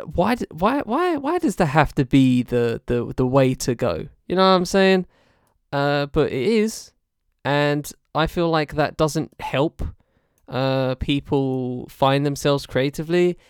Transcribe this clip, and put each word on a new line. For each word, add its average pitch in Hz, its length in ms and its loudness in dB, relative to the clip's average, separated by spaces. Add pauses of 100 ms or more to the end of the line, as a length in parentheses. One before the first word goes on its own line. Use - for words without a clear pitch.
why 202 320 0
d-, 240 160 -4
why, 220 300 0
why, 320 360 -2
why 294 220 -2
does 277 160 0
that 175 120 2
have 147 280 2
to 139 100 0
be 127 380 4
the, 120 420 -2
the, 120 300 -2
the 131 100 0
way 131 300 4
to 123 200 -2
go? 113 320 -4 (200)
You 180 100 -2
know 190 60 4
what 190 120 6
I'm 180 100 0
saying? 190 400 4 (680)
Uh, 143 340 0
but 143 260 0
it 123 160 -2
is, 220 440 0 (520)
and 147 480 0 (240)
I 156 120 0
feel 170 220 -2
like 156 260 -2
that 143 220 -2
doesn't 156 440 -2
help, - 420 -4 (640)
uh, 131 480 -2
people 131 960 -2
find 139 360 0
themselves 143 400 -2
creatively. 165 720 0 (120)